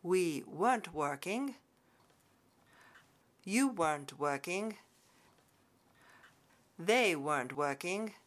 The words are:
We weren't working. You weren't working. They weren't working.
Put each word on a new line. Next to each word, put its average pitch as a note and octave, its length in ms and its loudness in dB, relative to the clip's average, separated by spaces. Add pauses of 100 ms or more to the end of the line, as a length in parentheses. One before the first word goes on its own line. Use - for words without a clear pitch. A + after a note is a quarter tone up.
We F3 460 2
weren't G3+ 440 0
working. F3 600 -4 (1900)
You B3 240 2
weren't D3+ 500 -2
working. F3+ 600 -2 (2000)
They G#3 380 4
weren't C#3 420 -2
working. F3 580 -2 (120)